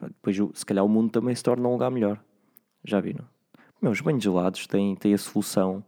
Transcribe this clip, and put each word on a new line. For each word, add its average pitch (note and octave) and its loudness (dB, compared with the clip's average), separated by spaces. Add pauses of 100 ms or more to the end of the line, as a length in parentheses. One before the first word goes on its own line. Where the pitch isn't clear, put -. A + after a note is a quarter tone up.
Depois, G#2 -4
o, G2+ 0
se - -12
calhar, G2 2
o G#2 4
mundo A2 4
também A#2+ 0
se - -10
torna B2 0
um B2 2
lugar B2 0
melhor. G#2+ 0 (640)
Já G#2 0
viram? - -6 (560)
Meu, C#3 2
os G2 -2
banhos D3 0
gelados F#2 0
têm, G2+ 0
têm G#2 2
a G2 4
solução G2 -2